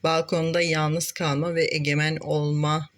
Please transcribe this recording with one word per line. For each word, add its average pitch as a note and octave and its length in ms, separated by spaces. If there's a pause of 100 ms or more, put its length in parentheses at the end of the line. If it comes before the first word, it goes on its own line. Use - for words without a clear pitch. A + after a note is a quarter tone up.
balkonda E3 560
yalnız D#3+ 520
kalma E3 420
ve E3 180
egemen D3+ 440
olma D3+ 800